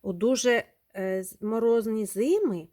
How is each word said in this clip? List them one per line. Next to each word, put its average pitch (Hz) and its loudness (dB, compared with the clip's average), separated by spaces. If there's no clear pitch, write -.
У 196 -4
дуже, 240 2
е, 190 -4
з-, - -14
морозні 226 0
зими 233 0